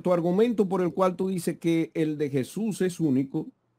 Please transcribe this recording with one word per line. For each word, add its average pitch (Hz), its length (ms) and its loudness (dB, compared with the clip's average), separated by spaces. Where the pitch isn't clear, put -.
tu 180 120 2
argumento 190 560 2
por 185 120 0
el 175 120 0
cual 185 240 2
tú 190 100 -2
dices 180 320 -4
que 165 340 0
el 156 240 -2
de 147 120 -2
Jesús 165 520 -2
es 180 200 -2
único, 143 460 0